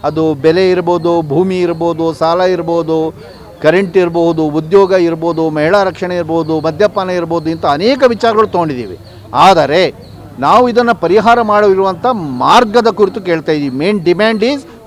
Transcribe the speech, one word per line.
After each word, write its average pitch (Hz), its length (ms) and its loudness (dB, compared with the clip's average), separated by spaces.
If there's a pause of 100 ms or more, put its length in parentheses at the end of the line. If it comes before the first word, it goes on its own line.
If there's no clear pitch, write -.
ಅದು 156 300 0
ಬೆಲೆ 165 380 2
ಇರ್ಬೋದು, 170 500 0
ಭೂಮಿ 180 400 -2
ಇರ್ಬೋದು, 165 520 -2
ಸಾಲ 165 280 0
ಇರ್ಬೋದು, 165 720 -2 (480)
ಕರೆಂಟ್ 180 360 2
ಇರ್ಬೋದು, 165 520 0
ಉದ್ಯೋಗ 170 420 2
ಇರ್ಬೋದು, 165 580 0
ಮಹಿಳಾ 160 340 0
ರಕ್ಷಣೆ 180 320 -4
ಇರ್ಬೋದು, 160 460 -2
ಮದ್ಯಪಾನ 185 480 -2
ಇರ್ಬೋದು, 170 400 -4
ಇಂಥ 165 160 -4
ಅನೇಕ 220 420 0
ವಿಚಾರಗಳು 220 400 0
ತೊಗೊಂಡಿದ್ದೀವಿ. 131 500 -4 (360)
ಆದರೆ 156 760 2 (300)
ನಾವು 208 300 2
ಇದನ್ನು 233 260 2
ಪರಿಹಾರ 214 460 2
ಮಾಡಿರುವಂಥ 196 680 0
ಮಾರ್ಗದ 202 760 0
ಕುರಿತು 208 340 0
ಕೇಳ್ತಾ 165 300 -2
ಇದ್ದೀವಿ. 143 240 -4
ಮೇನ್ 180 280 -2
ಡಿಮ್ಯಾಂಡ್ 202 400 0
ಈಸ್ 277 220 -2 (200)